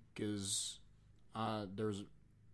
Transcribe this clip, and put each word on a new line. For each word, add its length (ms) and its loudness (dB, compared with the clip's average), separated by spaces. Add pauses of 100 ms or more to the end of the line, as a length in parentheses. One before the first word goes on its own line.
(160)
'cause, 600 2 (560)
uh, 400 2
there 120 4
was, 160 2 (520)